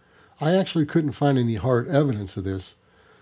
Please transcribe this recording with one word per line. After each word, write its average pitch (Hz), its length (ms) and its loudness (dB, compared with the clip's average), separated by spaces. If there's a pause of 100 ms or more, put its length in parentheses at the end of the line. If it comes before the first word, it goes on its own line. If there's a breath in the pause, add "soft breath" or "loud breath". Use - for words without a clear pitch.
(400 soft breath)
I 160 160 2
actually 170 300 0
couldn't 156 260 0
find 143 260 2
any 117 180 2
hard 117 320 0
evidence 123 500 0
of 95 60 -6
this, 95 320 -8 (460 soft breath)